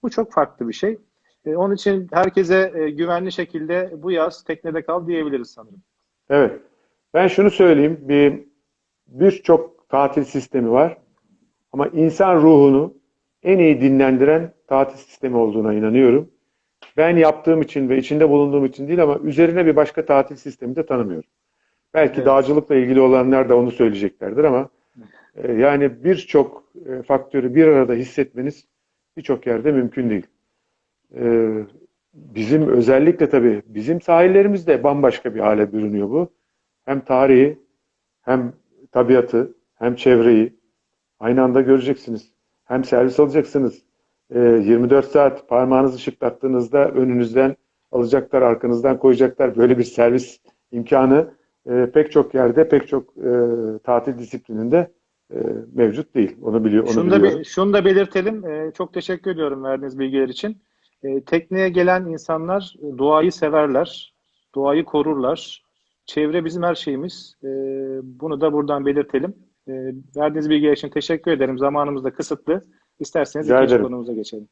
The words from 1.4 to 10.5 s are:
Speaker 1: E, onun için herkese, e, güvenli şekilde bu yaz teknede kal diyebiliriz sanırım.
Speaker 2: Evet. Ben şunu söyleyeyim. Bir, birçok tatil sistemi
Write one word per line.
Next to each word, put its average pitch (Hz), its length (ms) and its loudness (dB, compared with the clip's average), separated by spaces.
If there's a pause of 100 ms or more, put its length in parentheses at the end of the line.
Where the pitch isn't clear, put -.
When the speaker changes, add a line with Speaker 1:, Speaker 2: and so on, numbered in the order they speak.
Speaker 1:
E, 156 100 -6
onun 196 200 -2
için 190 360 -4
herkese, 185 640 0
e, 156 140 -4
güvenli 175 420 -4
şekilde 170 680 -6
bu 170 140 -8
yaz 165 320 -4
teknede 160 380 -8
kal 165 260 -6
diyebiliriz 147 420 -6
sanırım. 110 320 -20 (480)
Speaker 2:
Evet. 139 300 2 (540)
Ben 180 140 2
şunu 190 240 2
söyleyeyim. 156 500 4
Bir, 143 420 2 (640)
birçok 165 840 0
tatil 139 340 0
sistemi 127 480 -4